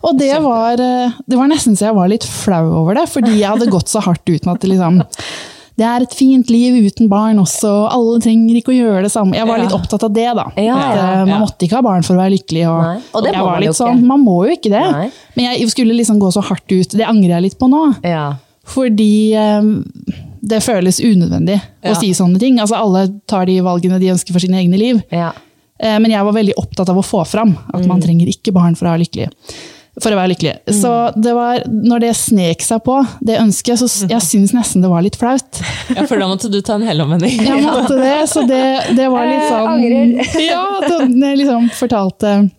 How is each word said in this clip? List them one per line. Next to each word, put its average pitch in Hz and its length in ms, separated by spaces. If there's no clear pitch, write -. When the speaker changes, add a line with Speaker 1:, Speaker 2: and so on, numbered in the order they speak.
Speaker 1:
Og 311 120
det 277 240
var, 233 360
eh, 247 380
det 254 120
var 277 120
nesten 254 240
så 208 140
jeg 220 60
var 180 120
litt 214 160
flau 170 400
over 185 120
det, 220 160
fordi 226 280
jeg 202 120
hadde 233 200
gått 175 200
så 220 120
hardt 170 240
ut 165 180
med 175 80
at - 100
det 190 80
liksom, 180 300
det 220 80
er 240 220
et - 100
fint 262 320
liv 240 240
uten 220 240
barn 214 240
også, 196 320
og 208 240
alle 233 320
trenger 226 320
ikke 240 160
å 254 60
gjøre 214 260
det 208 80
samme. 202 240
Jeg 220 80
var 226 160
Speaker 2:
Ja. 240 60
Speaker 1:
litt 196 100
opptatt 202 320
av 208 80
det 226 80
da. - 80
Speaker 3:
Ja, 220 240
Speaker 1:
At, 262 160
Speaker 3:
ja. 190 80
Speaker 1:
eh, 190 220
man - 20
Speaker 2:
Ja. 202 160
Speaker 1:
måtte - 240
ikke 214 80
ha 262 80
barn 185 180
for 185 140
å 180 80
være 190 80
lykkelig, 170 320
og 165 180
Speaker 3:
Nei. 170 140
Og 220 100
det - 120
Speaker 1:
jeg - 80
Speaker 3:
må - 20
Speaker 1:
var 180 80
Speaker 3:
man 175 100
jo 160 60
Speaker 1:
litt 160 80
sånn, 247 240
Speaker 3:
ikke. 247 60
Speaker 1:
man 269 180
må 185 140
jo 339 80
ikke 220 160
det. 254 140
Speaker 3:
Nei. 196 140
Speaker 1:
Men 240 160
jeg 240 160
skulle 226 240
liksom 226 260
gå 190 140
så 202 100
hardt - 300
ut. 185 240
Det 226 80
angrer 190 320
jeg 170 60
litt 190 180
på 254 80
nå. 294 140
Speaker 3:
Ja. 156 300
Speaker 1:
Fordi, 214 720
eh, 208 240
det 214 200
føles 185 380
unødvendig 180 600
Speaker 2:
Ja. - 80
Speaker 1:
å 208 80
si 226 120
sånne 180 280
ting. 254 180
Altså, 214 220
alle 196 460
tar 185 180
de 185 160
valgene 180 400
de 190 80
ønsker 180 240
for 175 80
sine 185 160
egne 180 220
liv. 226 240
Speaker 3:
Ja. 170 200
Speaker 1:
Eh, 220 200
men 226 120
jeg 208 140
var 208 80
veldig 208 240
opptatt 190 320
av 185 80
å 190 80
få 180 220
fram 214 260
at 180 120
man 180 140
Speaker 3:
Mm. - 60
Speaker 1:
trenger 170 220
ikke - 260
barn 170 200
for 170 120
å 170 100
være 170 80
lykkelig. - 240
For - 120
å 214 40
være 185 220
lykkelig. - 300
Speaker 3:
Mm. 220 160
Speaker 1:
Så 233 300
det 240 120
var, 240 320
når 233 340
det 233 160
snek 175 440
seg 226 240
på, 262 220
det 220 160
ønsket, 226 380
så 240 100
s-, 202 180
jeg 220 140
synes 196 320
nesten 226 300
det 185 80
var 170 100
litt 202 160
flaut. 254 460
Speaker 2:
Ja, 285 80
for 254 140
da 196 100
måtte 196 240
du 202 80
ta 214 140
en 208 80
helomvending. 175 580
Speaker 1:
Jeg 269 240
måtte 269 320
det, 277 320
så 302 180
det, 262 480
det 262 160
var 240 140
litt 262 160
Speaker 3:
Eh, 302 100
Speaker 1:
sånn 220 220
Speaker 3:
angrer. 240 540
Speaker 1:
<laughs> 320 100
Ja, 381 300
da 330 260
jeg 277 320
liksom 240 320
fortalte 208 880